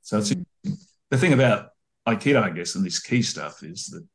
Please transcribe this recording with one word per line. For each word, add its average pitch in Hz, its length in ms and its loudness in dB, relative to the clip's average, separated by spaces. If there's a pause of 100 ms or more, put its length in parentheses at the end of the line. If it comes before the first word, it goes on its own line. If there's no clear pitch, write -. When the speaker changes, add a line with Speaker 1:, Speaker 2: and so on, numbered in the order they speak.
Speaker 1:
So - 160 -2
it's 104 140 0
Speaker 2:
Mm. - 440 -6 (340)
Speaker 1:
the 131 80 2
thing 175 140 4
about 123 380 4 (360)
Aikido, 113 360 2
I 95 80 0
guess, 87 240 -8
and 95 100 0
this 85 140 -4
ki 120 240 0
stuff - 400 -6
is 82 260 -14
that 87 260 -16